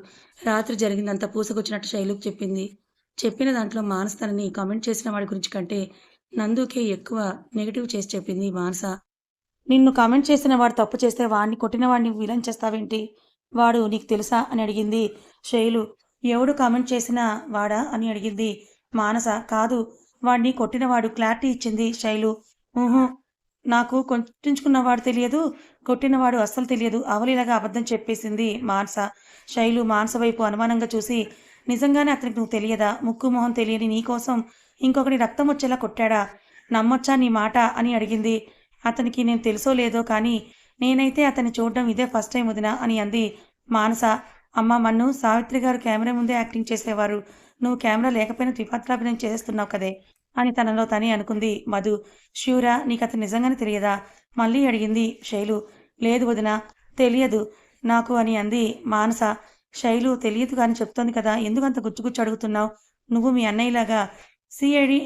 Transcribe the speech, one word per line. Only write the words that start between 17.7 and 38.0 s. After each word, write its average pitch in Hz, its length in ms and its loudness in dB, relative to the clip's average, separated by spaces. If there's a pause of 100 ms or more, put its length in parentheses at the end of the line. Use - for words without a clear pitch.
అని 226 180 -4
అడిగింది 214 400 -4 (440)
మానస. 226 340 0 (200)
"కాదు, 233 320 0 (440)
వాడిని 247 280 2
కొట్టినవాడు" 240 580 0
క్లారిటీ 233 400 -2
ఇచ్చింది 226 440 -2
శైలు. 220 380 -2 (440)
"ఊహు, 247 280 4 (640)
నాకు 240 380 0
కొట్టించుకున్నవాడు 254 1000 0
తెలియదు, 240 400 0 (440)
కొట్టినవాడు 254 520 2
అస్సలు 240 300 -2
తెలియదు," 233 400 0
అవలీలగా 240 480 0
అబద్ధం 214 280 -2
చెప్పేసింది 220 680 -2 (140)
మానస. 196 340 -2 (500)
శైలు 233 360 0
మానస 220 340 0
వైపు 233 260 0
అనుమానంగా 226 440 0
చూసి, 226 320 -2 (480)
"నిజంగానే 285 440 2
అతనికి 247 260 -4
నువ్వు 226 160 -4
తెలియదా? 214 360 0 (140)
ముక్కు 226 260 -2
మొహం 240 220 2
తెలియని 226 360 0
నీకోసం 233 500 -2 (440)
ఇంకొకటి 262 360 2
రక్తం 233 300 0
వచ్చేలా 277 300 0
కొట్టాడా? 220 440 0 (500)
నమ్మొచ్చా 247 440 2
నీ 254 140 4
మాట?" 220 280 0 (180)
అని 240 180 0
అడిగింది. 220 420 0 (480)